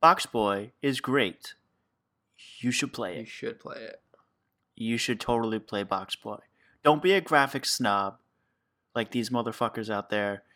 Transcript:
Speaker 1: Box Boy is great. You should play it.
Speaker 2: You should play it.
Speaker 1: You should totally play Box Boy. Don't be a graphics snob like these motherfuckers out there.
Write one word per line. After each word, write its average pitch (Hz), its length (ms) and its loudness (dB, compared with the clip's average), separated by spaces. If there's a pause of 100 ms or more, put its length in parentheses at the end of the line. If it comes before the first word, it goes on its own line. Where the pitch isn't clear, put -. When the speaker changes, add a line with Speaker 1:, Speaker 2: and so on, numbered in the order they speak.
Speaker 1:
Box 175 240 6
Boy 104 460 0 (100)
is 135 200 0
great. 127 540 0 (1040)
You 123 120 -2
should 131 220 -2
play 92 220 -6
it. - 40 -8
Speaker 2:
You 113 60 -10
should - 340 -10
play - 180 -14
it. - 240 -16 (720)
Speaker 1:
You 113 220 -2
should 117 220 -2
totally 113 400 0
play 101 240 -4
Box 95 320 -4
Boy. - 240 -12 (440)
Don't 151 200 6
be 185 100 4
a 190 80 4
graphics 139 460 2
snob 101 500 0 (800)
like 113 160 -2
these 117 180 -2
motherfuckers 113 600 -2
out 101 200 -4
there. 101 340 -2 (120)